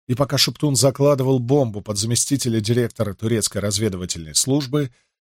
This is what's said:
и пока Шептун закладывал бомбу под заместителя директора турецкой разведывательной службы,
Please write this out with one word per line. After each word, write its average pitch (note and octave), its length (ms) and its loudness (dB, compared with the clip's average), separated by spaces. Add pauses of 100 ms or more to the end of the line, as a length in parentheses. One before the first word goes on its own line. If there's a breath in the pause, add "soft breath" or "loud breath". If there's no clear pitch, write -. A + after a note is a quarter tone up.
и B2+ 80 -2
пока C#3 220 0
Шептун C#3 400 0
закладывал C3+ 600 2
бомбу A#2+ 420 0
под G#2 160 -6
заместителя A#2 640 0
директора A2 540 -2
турецкой A2 440 -2
разведывательной F#2 760 -4
службы, C#3 580 0 (340)